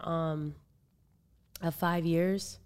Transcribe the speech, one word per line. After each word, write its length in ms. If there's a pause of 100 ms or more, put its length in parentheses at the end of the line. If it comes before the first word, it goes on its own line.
um, 520 (1080)
of 140
five 280
years. 640